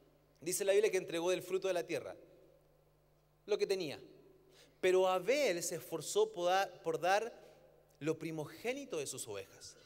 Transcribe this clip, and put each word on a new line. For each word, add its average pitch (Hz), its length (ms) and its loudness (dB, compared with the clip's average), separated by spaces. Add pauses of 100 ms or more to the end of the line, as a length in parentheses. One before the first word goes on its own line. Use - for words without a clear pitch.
(400)
dice 180 260 -4
la 196 60 4
Biblia, 202 180 6
que 185 80 0
entregó 170 320 0
del 175 140 2
fruto 185 240 -2
de 190 60 2
la 170 120 0
tierra, 120 300 -6 (1300)
lo 202 120 0
que 202 100 0
tenía. 180 320 -2 (800)
Pero 185 280 6
Abel 185 540 2
se 170 140 -4
esforzó 196 560 0
por 175 180 0
da-, 190 220 2 (100)
por 156 180 -4
dar 196 320 2 (680)
lo 151 180 -2
primogénito 165 800 -6
de 139 80 -4
sus 127 220 -10
ovejas. - 480 -12 (100)